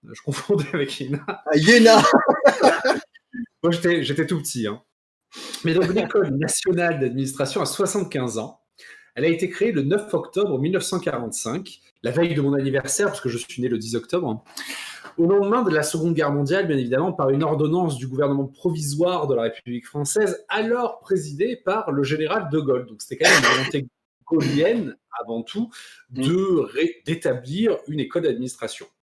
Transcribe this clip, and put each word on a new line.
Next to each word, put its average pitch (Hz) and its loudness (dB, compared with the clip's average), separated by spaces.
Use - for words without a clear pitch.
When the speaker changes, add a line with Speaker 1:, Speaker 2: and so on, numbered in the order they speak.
Speaker 1:
Je 110 -20
confondais 147 -2
avec 143 -4
l'ena. 139 -6
Speaker 2:
Ah, 180 -8
iena ! 220 10
Speaker 1:
<laughs> - 0
Moi, 170 4
j'étais, 170 0
j'étais 143 0
tout 170 -2
petit, 120 -4
hein. 104 -8
Mais 165 2
donc, 175 2
l'École 196 0
nationale 165 0
d'administration 135 -2
a 143 0
soixante-quinze 143 -2
ans. 113 -10
Elle 139 -2
a 160 4
été 170 -2
créée 220 0
le 160 0
neuf 196 -2
octobre 180 -2
mille 156 -2
neuf 190 0
cent 180 -4
quarante-cinq, 120 -6
la 117 -2
veille 165 2
de 147 0
mon 139 2
anniversaire, 135 0
parce - -6
que 127 -4
je 117 -4
suis - -10
né 123 -2
le 117 -2
dix 110 -8
octobre, 117 -4
au 170 4
lendemain 202 4
de 190 2
la 156 2
Seconde 160 0
Guerre 147 2
mondiale, 143 0
bien 151 0
évidemment, 131 0
par 139 0
une 139 2
ordonnance 156 0
du 127 -8
gouvernement 139 0
provisoire 156 -2
de 135 2
la 117 2
République 117 -6
française, 180 -2
alors 226 -2
présidé 175 -2
par 202 -2
le 143 0
général 156 -2
de 156 2
Gaulle. 127 0
Donc, - -18
c'était - -12
quand - 4
même 147 6
une - 2
volonté 131 -4
gaullienne, 151 0
avant 113 -6
tout, 220 -6
de 127 -6
Speaker 2:
Mm. 180 2
Speaker 1:
ré-, 151 -2
d'établir 156 -2
une 156 -4
école 170 -2
d'administration. 127 -4